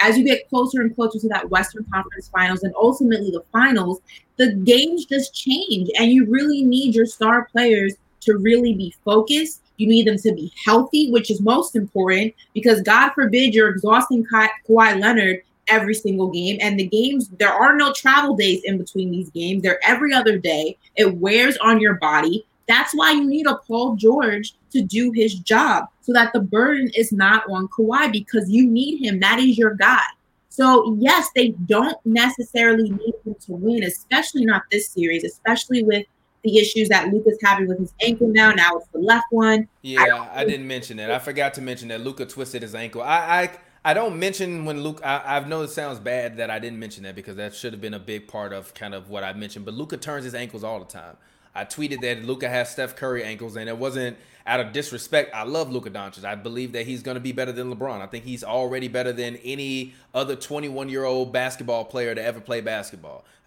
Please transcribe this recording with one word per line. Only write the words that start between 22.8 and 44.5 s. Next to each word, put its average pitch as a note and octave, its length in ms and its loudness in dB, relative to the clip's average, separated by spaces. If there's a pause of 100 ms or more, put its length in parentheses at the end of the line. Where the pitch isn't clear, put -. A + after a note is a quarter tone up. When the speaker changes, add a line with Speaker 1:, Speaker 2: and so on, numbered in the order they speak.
Speaker 1:
why D#4 180 2
you C#4+ 140 2
need D4 200 0
a C4+ 100 2
Paul A#3 400 -2
George A3 580 2 (180)
to C4 80 0
do A3 300 0
his A3 240 0
job, A3 540 0 (120)
so B3 140 -2
that A#3 180 4
the A3 80 0
burden B3 560 0
is A3 160 0
not G3+ 380 2
on F#3+ 180 -4
Kawhi, A#3+ 420 0
because G#3 380 -2
you A#3+ 180 4
need C4+ 380 0
him. G3 160 -2
That G#3 180 2
is B3+ 200 4
your A3 160 2
guy. G#3 300 4 (460)
So, A#3 500 4
yes, D#4 340 4
they B3 140 4 (180)
don't B3 380 0
necessarily A#3 840 2
need G#3+ 240 -4 (100)
him G#3+ 100 -10 (120)
to F#3+ 60 -10
win, G3+ 320 -2
especially C4 600 -2
not G3+ 260 2
this G#3 180 -2
series, E3+ 360 -2
especially A#3 580 -2
with G#3 240 0 (360)
the G#3+ 160 4
issues G#3+ 300 2
that F#3+ 240 2
Luka's G#3+ 300 2
having G3 260 2
with F3+ 100 -4
his F#3 240 -8
ankle A#3 260 0
now. G#3+ 220 6
Now F3 260 2
it's - 120 -12
the D#3+ 100 -8
left A3+ 320 2
one. A3 380 2 (140)
Speaker 2:
Yeah, C3 200 0
Speaker 1:
I - 40 4
don't A#2+ 240 -2
Speaker 2:
I C#3 140 -4
didn't C3+ 220 -4
mention B2 320 -10
that. G#2+ 120 -8
I B2+ 80 -2
forgot C#3 360 -4
to C3 80 -12
mention A#2+ 260 -10
that A2+ 120 -10
Luka B2+ 260 -10
twisted C3 360 -12
his G#2+ 120 -6
ankle. A#2 280 -6
I, E3+ 480 2 (340)
I, D#3+ 60 4
I D#3 40 4
don't G#3 240 -2
mention F3+ 460 -6